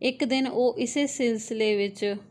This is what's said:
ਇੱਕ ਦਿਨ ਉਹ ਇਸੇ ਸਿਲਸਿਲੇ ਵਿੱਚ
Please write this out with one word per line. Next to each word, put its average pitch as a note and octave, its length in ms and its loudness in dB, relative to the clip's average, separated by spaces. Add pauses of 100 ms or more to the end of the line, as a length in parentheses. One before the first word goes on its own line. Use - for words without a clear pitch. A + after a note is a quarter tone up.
ਇੱਕ C4 220 0
ਦਿਨ C4 220 2
ਉਹ B3 320 2
ਇਸੇ C#4+ 280 0
ਸਿਲਸਿਲੇ A3 720 0
ਵਿੱਚ G3+ 400 -2 (140)